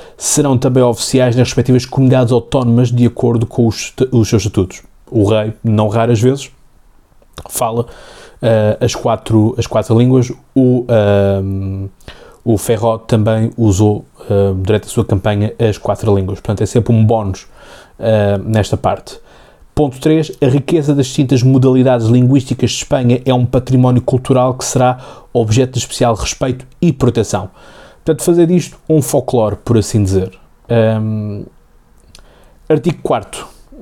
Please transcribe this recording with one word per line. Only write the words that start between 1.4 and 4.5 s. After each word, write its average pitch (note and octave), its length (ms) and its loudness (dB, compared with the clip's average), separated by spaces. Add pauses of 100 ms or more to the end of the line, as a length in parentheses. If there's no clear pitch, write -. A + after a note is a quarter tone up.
respectivas B2 400 0
comunidades B2+ 440 2
autónomas A#2+ 600 0
de A#2+ 160 2
acordo A#2 400 0
com - 180 0
os - 200 -2
esta-, - 260 -4
os A2+ 180 2
seus A2 140 2
estatutos. - 400 -4 (260)